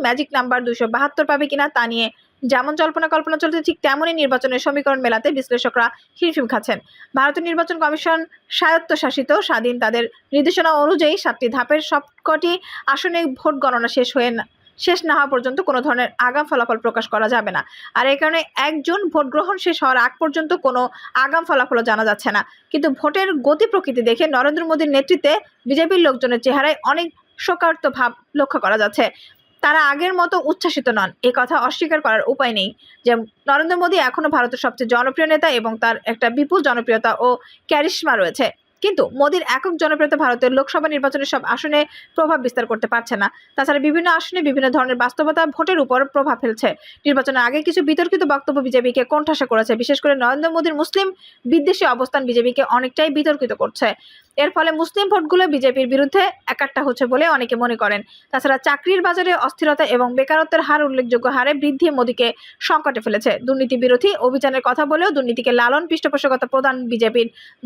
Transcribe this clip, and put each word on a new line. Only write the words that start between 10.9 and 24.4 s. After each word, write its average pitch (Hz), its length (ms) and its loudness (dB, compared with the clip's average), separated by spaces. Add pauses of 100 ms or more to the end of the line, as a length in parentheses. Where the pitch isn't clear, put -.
সাতটি 240 260 -2
ধাপের 269 320 0 (100)
সবকটি 311 640 -2 (340)
আসনে 339 340 0 (180)
ভোট 302 220 0
গণনা 247 280 0
শেষ 247 280 0
হয়ে 247 140 2
না, 226 140 -6 (340)
শেষ 349 260 0
না 311 100 0
হওয়া 285 180 2
পর্যন্ত 262 280 -2
কোনো 277 220 0
ধরনের 247 260 0 (180)
আগাম 277 240 0
ফলাফল 233 340 0
প্রকাশ 226 240 -2
করা 214 200 0
যাবে 220 280 -2
না। 139 60 -2 (320)
আর 240 120 0
এই 277 140 2
কারণে 320 200 0 (280)
একজন 320 320 -2 (100)
ভোট 294 240 0
গ্রহণ 349 240 -2
শেষ 339 220 -2
হওয়ার 262 260 2
আগ 247 120 -4
পর্যন্ত 311 320 -2 (160)
কোনো 254 160 0 (420)
আগাম 320 200 0
ফলাফলও 254 400 0
জানা 220 200 0
যাচ্ছে 208 280 0
না। 202 100 0 (280)
কিন্তু 311 180 0 (100)
ভোটের 381 300 0 (180)
গতি 320 200 4
প্রকৃতি 285 360 -2
দেখে 233 240 2
নরেন্দ্র 294 380 0